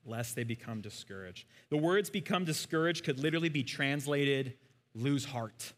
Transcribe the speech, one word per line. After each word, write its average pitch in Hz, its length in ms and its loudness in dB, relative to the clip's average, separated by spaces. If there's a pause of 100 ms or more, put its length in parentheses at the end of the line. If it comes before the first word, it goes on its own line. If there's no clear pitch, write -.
Lest 117 300 -6
they 123 80 -2
become 113 380 -6
discouraged. 95 640 -12 (240)
The 147 80 2
words 180 320 4
"become 185 360 0
discouraged" 160 580 2
could 131 160 0
literally 160 300 2
be 147 140 0
translated 139 920 0 (360)
"lose 131 320 2
heart." 117 520 -6